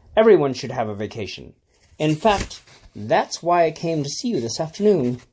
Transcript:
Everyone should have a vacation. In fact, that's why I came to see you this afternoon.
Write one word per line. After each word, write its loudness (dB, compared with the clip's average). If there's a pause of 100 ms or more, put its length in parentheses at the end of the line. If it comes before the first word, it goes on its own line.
(160)
Everyone 6
should -8
have -4
a -8
vacation. -10 (440)
In 0
fact, 0 (340)
that's -2
why 4
I 2
came -4
to -4
see -6
you 0
this -6
afternoon. 0 (120)